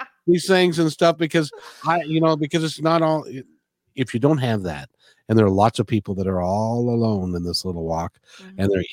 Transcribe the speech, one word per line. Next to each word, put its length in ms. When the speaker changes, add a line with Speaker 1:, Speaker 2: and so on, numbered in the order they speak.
Speaker 1:
<laughs> 180
Speaker 2:
these 200
things 320
and 120
stuff," 260
because 340
I, 180
you 160
know, 160
because 280
it's 180
not 200
all, 240
if 180
you 60
don't 200
have 240
that, 260
and 80
there 80
are 60
lots 280
of 80
people 280
that 120
are 140
all 480
alone 460
in 80
this 200
little 220
walk, 320
Speaker 1:
Mm-hmm. 180
Speaker 2:
and 120
they're 220